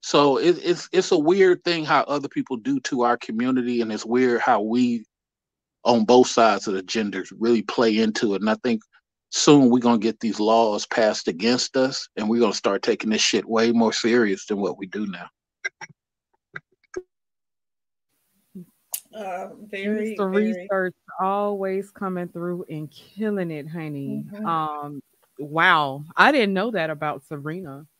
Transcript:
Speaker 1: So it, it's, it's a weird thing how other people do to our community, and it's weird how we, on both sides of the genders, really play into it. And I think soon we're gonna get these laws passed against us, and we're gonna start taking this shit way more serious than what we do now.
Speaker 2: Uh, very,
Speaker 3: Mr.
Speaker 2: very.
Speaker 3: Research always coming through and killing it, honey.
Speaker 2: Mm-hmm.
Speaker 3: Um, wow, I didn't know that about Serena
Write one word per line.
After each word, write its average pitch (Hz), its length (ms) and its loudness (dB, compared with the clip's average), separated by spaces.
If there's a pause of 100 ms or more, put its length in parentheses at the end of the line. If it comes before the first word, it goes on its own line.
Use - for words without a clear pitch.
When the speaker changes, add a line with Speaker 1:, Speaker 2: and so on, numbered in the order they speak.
Speaker 1:
So 143 380 4
it, 170 240 4
it's, 170 300 -2
it's 180 180 2
a 180 80 4
weird 180 460 4
thing 170 200 -2
how 143 180 2
other 143 260 -4
people 131 280 -6
do 127 240 -4
to 123 220 -2
our 120 140 2
community, 120 640 -2
and 110 100 -4
it's 107 140 -6
weird 120 360 2
how 123 200 2
we, 117 440 0 (800)
on 117 200 4
both 123 220 8
sides 110 400 2
of 101 80 -2
the 95 80 -4
genders, 98 560 -4
really 110 240 2
play 113 360 2
into 110 360 0
it. 92 60 -4
And 107 80 0
I 110 140 2
think 117 180 0 (500)
soon 143 400 6
we're 127 80 4
gonna 117 200 2
get 110 220 -2
these 104 180 -4
laws 107 480 2
passed 120 400 0
against 113 500 -2
us, 131 300 -2 (100)
and 107 120 -2
we're 117 120 2
gonna 104 120 2
start 98 300 -2
taking 110 280 0
this 107 100 0
shit - 260 0
way 113 240 2
more 113 220 2
serious 113 540 0
than 101 120 -4
what 92 200 -4
we 95 80 -12
do 101 200 -10
now. 87 200 -14 (4000)
Speaker 2:
Uh, 190 340 -10 (200)
very, 208 480 -6
Speaker 3:
Mr. 196 140 -2
Speaker 2:
very. 214 240 0
Speaker 3:
Research 185 400 -4 (260)
always 196 680 -4
coming 180 380 -6
through 175 400 -8
and 151 220 -10
killing 202 600 -6
it, 151 160 -10
honey. 143 640 -8
Speaker 2:
Mm-hmm. 202 140 -10
Speaker 3:
Um, 151 560 -4 (380)
wow, 147 640 2 (140)
I 208 140 8
didn't 220 220 2
know 196 180 -2
that 165 180 -4
about 151 360 -6
Serena 151 600 -12 (140)